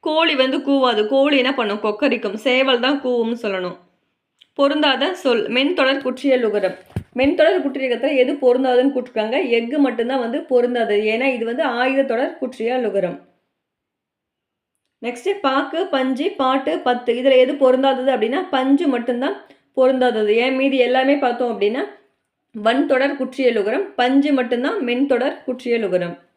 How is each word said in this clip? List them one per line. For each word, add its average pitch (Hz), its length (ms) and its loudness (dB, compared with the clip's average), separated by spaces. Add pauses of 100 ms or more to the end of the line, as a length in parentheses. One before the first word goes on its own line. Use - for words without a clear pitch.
கோழி 311 340 0
வந்து 262 240 0
கூவாது, 262 500 2
கோழி 277 280 2
என்ன 254 180 2
பண்ணும், 214 280 -4
கொக்கரிக்கும். 214 540 -2
சேவல் 254 440 0
தான் 277 200 0
கூவும்னு 240 400 -2
சொல்லணும். 185 360 -6 (800)
பொருந்தாத 285 500 2 (100)
சொல், 233 340 0
மென்தொடர் 277 540 0
குற்றியலுகரம். 233 760 0 (400)
மென்தொடர் 311 460 4
குற்றியலுகரத்துல 262 540 -2
எது 254 180 2
பொருந்தாதுன்னு 254 580 2
கொடுத்துருக்காங்க, 240 460 -4 (120)
எஃகு 233 280 0
மட்டும்தான் 247 420 0
வந்து 240 220 -4
பொருந்தாது. 240 600 0
ஏன்னா 226 280 0
இது 226 120 -4
வந்து 240 280 -4
ஆயுத 269 320 0
தொடர் 262 340 -4
குற்றியலுகரம். 220 800 -4 (1900)
நெக்ஸ்ட் 247 280 -6 (100)
பாக்கு, 277 460 -2
பஞ்சு, 262 440 -2
பாட்டு, 277 480 -2
பத்து. 240 340 -2
இதுல 254 240 2
எது 254 160 4
பொருந்தாதது 262 580 2
அப்படின்னா 247 300 0 (100)
பஞ்சு 277 360 2
மட்டும்தான் 254 500 -2 (380)
பொருந்தாதது. 247 600 2
ஏன் 254 220 2
மீதி 269 220 0
எல்லாமே 262 380 4
பார்த்தோம் 240 360 -2
அப்படின்னா 214 300 -2 (720)
வன்தொடர் 269 640 0
குற்றியலுகரம், 254 800 -2
பஞ்சு 277 380 2
மட்டும்தான் 254 480 -2
மென்தொடர் 254 600 -2
குற்றியலுகரம். 214 720 -4 (220)